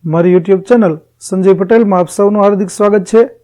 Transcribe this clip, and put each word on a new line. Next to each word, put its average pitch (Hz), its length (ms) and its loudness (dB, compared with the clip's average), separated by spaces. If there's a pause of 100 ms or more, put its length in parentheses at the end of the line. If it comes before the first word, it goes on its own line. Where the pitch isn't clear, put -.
મારી 170 280 0
YouTube 185 280 0
ચેનલ 196 360 0 (220)
સંજય 190 340 -2
પટેલમાં 196 460 0
આપ 175 100 -2
સૌનું 202 340 0
હાર્દિક 202 280 0
સ્વાગત 208 340 -2
છે. 233 240 2 (140)